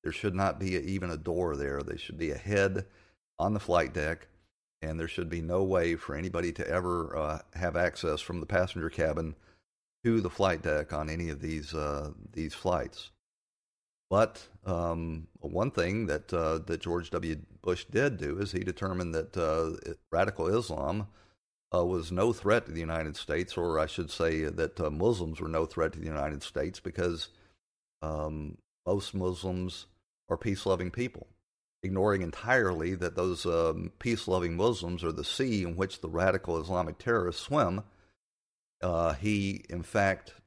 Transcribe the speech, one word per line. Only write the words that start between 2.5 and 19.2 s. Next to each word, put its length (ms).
on 160
the 60
flight 340
deck, 340
and 180
there 80
should 220
be 100
no 240
way 320
for 180
anybody 380
to 160
ever, 480
uh, 220
have 220
access 440
from 200
the 60
passenger 440
cabin 440
to 160
the 100
flight 320
deck 300
on 160
any 220
of 100
these, 340
uh, 380
these 220
flights. 560
But, 360
um, 640
one 300
thing 360
that, 260
uh, 260
that 240
George 280
W. 260
Bush 280
did 280
do 200
is 140
he 80
determined 540
that, 220